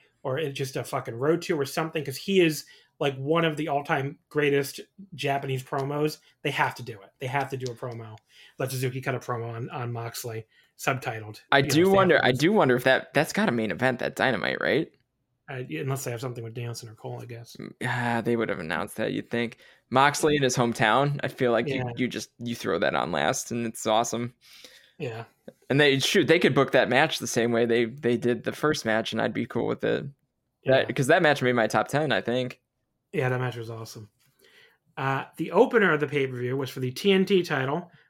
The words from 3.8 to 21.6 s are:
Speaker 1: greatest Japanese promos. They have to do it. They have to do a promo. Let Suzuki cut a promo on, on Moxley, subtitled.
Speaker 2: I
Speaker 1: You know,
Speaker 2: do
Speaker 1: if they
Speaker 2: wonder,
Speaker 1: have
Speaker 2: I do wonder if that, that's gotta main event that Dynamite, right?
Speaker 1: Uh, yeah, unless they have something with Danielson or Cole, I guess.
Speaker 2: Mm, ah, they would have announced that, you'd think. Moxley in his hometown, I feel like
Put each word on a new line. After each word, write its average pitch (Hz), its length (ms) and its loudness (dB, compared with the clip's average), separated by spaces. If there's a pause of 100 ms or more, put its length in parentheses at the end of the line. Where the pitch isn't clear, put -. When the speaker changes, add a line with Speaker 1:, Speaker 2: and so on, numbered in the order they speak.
Speaker 1:
greatest 143 520 2 (340)
Japanese 139 480 -2
promos. 147 540 -2 (240)
They 143 100 -2
have 139 240 0
to 123 80 -14
do 117 180 -12
it. - 80 -20 (100)
They 135 80 -6
have 135 240 -2
to 135 60 -6
do 127 140 -8
a 113 40 -12
promo. 113 420 -12 (420)
Let 131 120 -4
Suzuki 131 280 -4
cut 127 160 -4
a 117 40 -4
promo 117 360 -8
on, 120 140 -8
on 120 240 -6
Moxley, 117 520 -10 (320)
subtitled. 113 640 -6 (140)
Speaker 2:
I 139 60 6
Speaker 1:
You 139 40 6
know, 147 60 -2
Speaker 2:
do 147 140 6
Speaker 1:
if 190 40 6
they 196 80 4
Speaker 2:
wonder, 180 200 6
Speaker 1:
have - 100 4
Speaker 2:
I 127 80 4
do 147 180 4
wonder 151 240 6
if 120 80 0
that, - 300 2
that's 147 180 2
gotta 202 220 0
main 110 180 0
event 123 280 0
that - 180 -4
Dynamite, 98 420 0
right? - 320 0 (580)
Speaker 1:
Uh, 131 180 -8
yeah, 156 140 -8
unless 131 240 -4
they 127 60 -6
have 117 100 -8
something 120 220 -8
with 113 100 -12
Danielson 120 360 -10
or 110 60 -20
Cole, 123 260 -12
I 120 40 -16
guess. 117 340 -18
Speaker 2:
Mm, - 120 -12 (140)
ah, 120 380 -2
they 120 140 2
would 113 120 0
have 95 100 -4
announced 82 380 -6
that, 107 140 -4
you'd 110 180 -6
think. 117 280 -6 (320)
Moxley 143 480 4
in 131 60 0
his 123 120 2
hometown, 123 680 2
I - 40 -2
feel 127 240 0
like 117 160 2